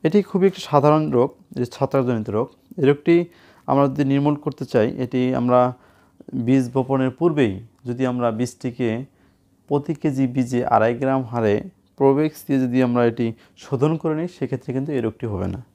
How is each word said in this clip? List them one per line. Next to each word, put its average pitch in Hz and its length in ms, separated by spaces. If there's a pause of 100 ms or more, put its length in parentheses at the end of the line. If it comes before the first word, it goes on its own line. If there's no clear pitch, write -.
এটি 185 180
খুবই 190 260
একটি - 220
সাধারণ 151 340 (140)
রোগ, 127 120 (280)
যে 123 80
ছত্রাকজনিত 123 640
রোগ। 107 180 (300)
এই 147 120
রোগটি 147 260 (520)
আমরা 139 200
যদি 135 180
নির্মূল 143 300
করতে 143 300
চাই, 113 220 (160)
এটি 127 320
আমরা 123 260 (840)
বীজ 131 280
বপনের 131 460
পূর্বেই 147 340 (340)
যদি 120 240
আমরা 123 200
বীজটিকে 120 580 (800)
প্রতি 143 260
কেজি 135 340
বীজে 123 380
আড়াই 113 300
গ্রাম 135 260 (100)
হারে 110 240 (420)
প্রোভেক্স 143 500
দিয়ে 139 120
যদি 127 240
আমরা 120 220
এটি 117 220 (300)
শোধন 147 400
করে 156 220
নিই, 170 80
সেক্ষেত্রে 135 460
কিন্তু 139 180
এই 131 100
রোগটি 110 240
হবে 95 220
না। 92 120 (160)